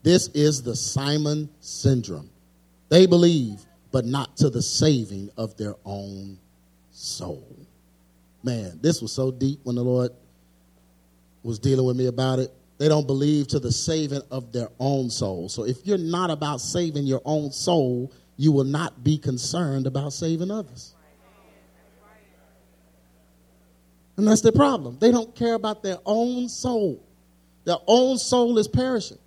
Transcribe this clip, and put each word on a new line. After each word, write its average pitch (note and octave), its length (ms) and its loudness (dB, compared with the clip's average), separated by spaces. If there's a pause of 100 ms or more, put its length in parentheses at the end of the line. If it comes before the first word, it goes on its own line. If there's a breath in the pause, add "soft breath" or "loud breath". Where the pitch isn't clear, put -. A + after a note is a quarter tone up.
This E3+ 260 4
is D3 340 0
the A#2+ 120 -6
Simon D3 720 -2 (100)
syndrome. A#2 680 -2 (580)
They F3+ 180 10
believe, E3+ 600 4 (260)
but B2+ 140 0
not C3 320 -4
to D3 120 4
the A#2+ 120 -2
saving G2+ 720 0
of A2 220 -8
their G#2 260 -8
own G2 540 -12 (540)
soul. - 540 -12 (960)
Man, G#2 380 -6
this D#3 200 0
was A2+ 100 -8
so C3 200 -2
deep C3+ 320 -4
when B2 120 -6
the B2 80 -2
Lord B2 280 0 (1300)
was A#2 140 -6
dealing C3 280 2
with B2 120 0
me B2+ 100 0
about C3 320 0
it. B2+ 140 -4 (240)
They C#3+ 100 2
don't D3+ 200 4
believe C#3+ 400 2
to - 120 -2
the B2 120 -4
saving D3 500 -2 (100)
of B2 200 -10
their A#2+ 180 -6 (100)
own C3+ 300 -2
soul. F#2+ 400 -6
So A2+ 160 -8
if B2+ 200 -6
you're G3 120 0
not F3 320 -2
about D3 320 -4
saving D#3 440 -4
your C3 200 0
own D3 260 -2
soul, C3 600 -2 (260 soft breath)
you D3+ 160 4
will C#3 100 4
not C#3 400 -4
be D3+ 140 2
concerned C3+ 680 -4
about C3+ 280 -4
saving E3 360 -4
others. G#3 460 -12 (3250)
And G#3 120 2
that's G#3+ 140 6
the A3+ 100 6
problem. A3+ 480 2
They A3+ 120 6
don't A#3 240 0
care A#3 200 -2
about G#3+ 280 -6
their F#3+ 220 -6
own B3 440 -2
soul. G#3+ 520 -4 (640)
Their F3 120 0 (100)
own B3+ 300 6
soul A#3+ 400 2
is G#3 100 2
perishing. B3 600 -2